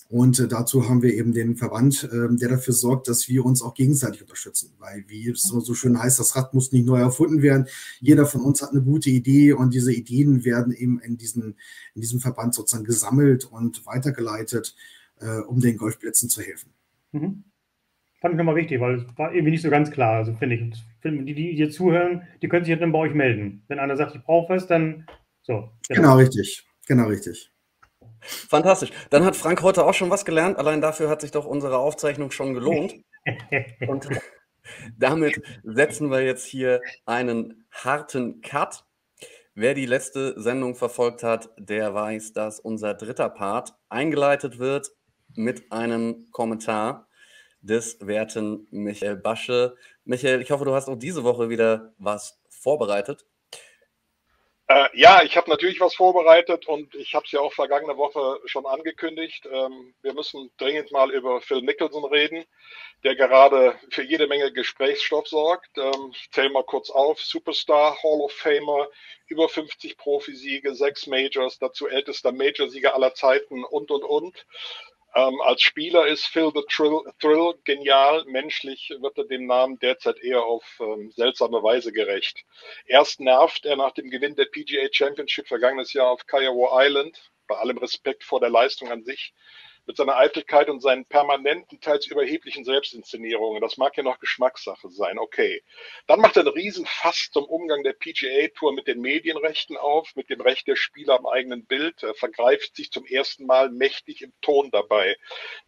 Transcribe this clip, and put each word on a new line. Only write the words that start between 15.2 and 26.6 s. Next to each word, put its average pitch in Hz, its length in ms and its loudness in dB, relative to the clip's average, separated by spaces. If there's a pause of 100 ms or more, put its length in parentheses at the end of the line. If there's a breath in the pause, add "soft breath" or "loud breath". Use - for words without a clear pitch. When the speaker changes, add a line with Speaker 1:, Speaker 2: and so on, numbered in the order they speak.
Speaker 1:
äh, 113 180 -6
um 120 220 -2
den 120 160 2
Golfplätzen - 520 -4
zu - 120 -4
helfen. - 320 -16 (380)
Speaker 2:
Mhm. 175 320 -8 (800)
Fand 170 140 -2
ich 160 40 -2
nochmal 165 180 2
wichtig, 160 240 -2
weil 123 180 0
es - 200 -12
war 165 160 -4
irgendwie 156 160 2
nicht 165 120 -2
so 160 80 0
ganz 147 200 2
klar. 113 280 2
Also 113 160 -4
finde 123 200 -2
ich, 113 80 -4
und 117 140 -8 (260)
finde, 147 220 -6
die, 147 100 -8
die 165 220 -6
hier 151 140 0
zuhören, 175 520 2 (200 loud breath)
die 160 60 -4
können 175 160 2
sich 165 140 0
dann 165 140 2
bei 156 80 2
euch 156 120 -2
melden. 110 540 0
Wenn 143 140 -6
einer 139 160 -2
sagt, 147 180 -2
„Ich 127 80 -18
brauche 170 320 2
was“, 185 140 -2
dann 160 380 0 (360)
so. 110 260 -6 (200)
Speaker 1:
Genau, 143 280 8
richtig. 127 480 4 (220)